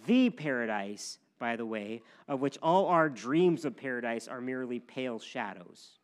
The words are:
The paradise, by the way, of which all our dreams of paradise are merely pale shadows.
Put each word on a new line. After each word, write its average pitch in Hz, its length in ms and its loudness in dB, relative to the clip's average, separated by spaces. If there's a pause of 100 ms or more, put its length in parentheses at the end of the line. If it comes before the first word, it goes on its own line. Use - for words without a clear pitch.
The 247 240 6
paradise, 110 880 -4 (220)
by 117 160 -2
the 113 100 -6
way, 110 380 -6 (240)
of 135 140 -2
which 139 200 -2
all 175 280 4
our 160 200 6
dreams 147 560 2
of 135 100 -4
paradise 120 520 -4
are 127 120 -8
merely 127 400 -6
pale 123 380 -6
shadows. 98 840 -10